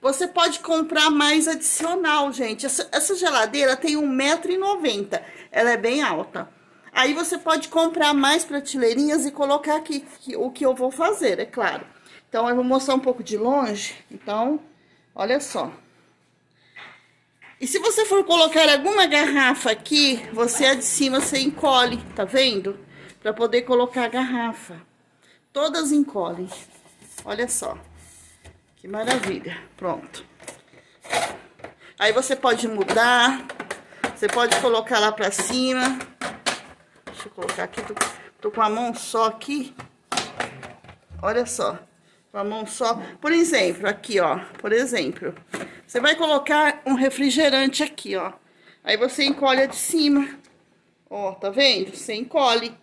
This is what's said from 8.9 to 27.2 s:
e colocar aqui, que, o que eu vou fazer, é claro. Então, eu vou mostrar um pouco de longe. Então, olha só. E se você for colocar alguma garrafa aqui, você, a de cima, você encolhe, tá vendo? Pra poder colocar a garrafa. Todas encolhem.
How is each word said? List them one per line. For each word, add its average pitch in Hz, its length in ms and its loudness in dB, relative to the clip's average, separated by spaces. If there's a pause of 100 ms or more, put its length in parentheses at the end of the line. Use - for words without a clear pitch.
e 285 60 -6
colocar 294 440 0
aqui, 311 280 -6 (160)
que, - 160 -12
o 254 140 -2
que 269 140 -6
eu 262 100 4
vou 254 180 -2
fazer, 320 480 0
é 208 60 -4
claro. 180 380 -4 (440)
Então, 233 200 -2
eu 247 60 2
vou 247 100 2
mostrar 262 300 2
um 262 60 2
pouco 247 240 -2
de 208 120 -6
longe. 226 600 -2 (140)
Então, 233 500 -2 (520)
olha 240 280 0
só. 185 320 -6 (1900)
E 262 80 -6
se - 100 -2
você 427 260 2
for 392 200 4
colocar 320 440 6
alguma 349 380 4
garrafa 277 640 2
aqui, 269 460 2 (160)
você, 240 340 0
a 269 80 6
de 262 100 -6
cima, 269 360 0
você - 180 -2
encolhe, 269 580 2 (200)
tá 208 80 -2
vendo? 196 520 0 (460)
Pra 214 100 -2
poder 226 300 0
colocar 247 440 0
a - 20 -2
garrafa. 233 720 -4 (720)
Todas 302 400 0
encolhem. 185 580 -2 (720)